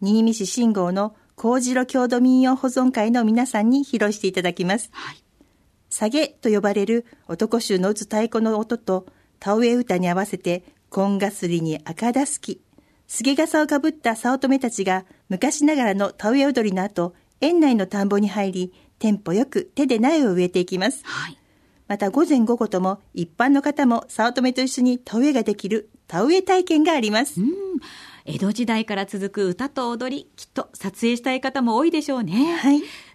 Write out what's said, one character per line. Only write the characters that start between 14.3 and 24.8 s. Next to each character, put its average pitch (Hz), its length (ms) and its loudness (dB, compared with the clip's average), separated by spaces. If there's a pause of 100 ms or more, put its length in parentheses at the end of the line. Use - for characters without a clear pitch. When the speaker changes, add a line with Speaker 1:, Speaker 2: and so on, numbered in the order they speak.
Speaker 1:
乙 269 140 0
女 269 100 4
た 262 120 -4
ち 196 140 -6
が、 185 200 -2 (240)
昔 269 360 0
な 302 120 4
が 254 80 2
ら 202 100 0
の 202 160 -2
田 - 200 -4
植 269 100 4
え 277 60 4
踊 240 240 0
り 185 40 -2
の 185 80 0
後、 180 320 -4 (260)
園 339 200 4
内 269 160 6
の 190 100 0
田 196 180 -2
ん 202 40 0
ぼ 202 100 0
に 208 100 2
入 196 220 -2
り、 180 220 -6 (260)
テ 220 140 2
ン 196 60 2
ポ 165 140 -6
よ 214 140 2
く - 300 -6
手 285 100 2
で 240 140 0
苗 285 260 4
を 196 60 2
植 180 120 2
え 180 40 0
て 180 100 -2
い 180 80 0
き 180 120 -6
ま 196 120 0
す。 - 140 -8
Speaker 2:
は 139 240 -10
い。 - 100 -18 (500)
Speaker 1:
ま 202 100 -4
た 202 100 0
午 269 160 2
前 285 160 4
午 233 160 2
後 226 120 0
と 185 120 -2
も、 190 220 -2 (100)
一 175 240 -6
般 254 140 4
の 277 100 4
方 294 240 0
も 240 240 2
早 226 220 0
乙 254 100 -4
女 254 140 2
と 254 80 -2
一 262 60 -2
緒 262 120 -6